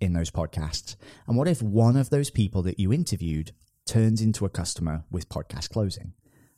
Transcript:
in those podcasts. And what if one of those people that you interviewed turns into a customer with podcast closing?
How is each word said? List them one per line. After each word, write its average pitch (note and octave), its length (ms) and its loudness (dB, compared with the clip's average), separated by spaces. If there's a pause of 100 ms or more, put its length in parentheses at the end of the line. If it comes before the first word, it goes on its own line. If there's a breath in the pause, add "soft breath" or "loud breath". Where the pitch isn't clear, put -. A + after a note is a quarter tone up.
in F2+ 140 2
those E2 160 0
podcasts. - 680 -6 (300 loud breath)
And A#2 100 2
what C#3+ 120 2
if F3 120 0
one A2+ 360 4
of C3+ 120 2
those C#3+ 220 0
people G2 320 0
that F2+ 160 -2
you G2 120 2
interviewed E2 640 -2 (320)
turns A2 380 2
into G#2+ 240 2
a F#2 40 -6
customer D#2+ 600 -4
with F2 180 -6
podcast - 420 -10
closing? F#2+ 440 -4 (440 soft breath)